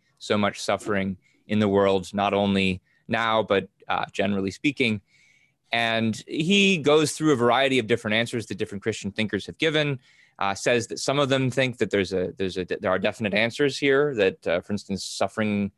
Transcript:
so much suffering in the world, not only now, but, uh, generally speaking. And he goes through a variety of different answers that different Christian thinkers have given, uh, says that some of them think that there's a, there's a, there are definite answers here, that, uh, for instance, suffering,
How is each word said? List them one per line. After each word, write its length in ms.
so 180
much 240
suffering 560
in 100
the 100
world, 460
not 180
only 480
now, 340
but, 260
uh, 240
generally 400
speaking. 500
And 560
he 500
goes 360
through 180
a 40
variety 440
of 80
different 260
answers 320
that 140
different 240
Christian 280
thinkers 360
have 100
given, 420
uh, 160
says 340
that 120
some 180
of 120
them 200
think 300
that 100
there's 240
a, 240
there's 180
a, 100
there 260
are 80
definite 340
answers 460
here, 340
that, 320
uh, 160
for 120
instance, 300
suffering, 760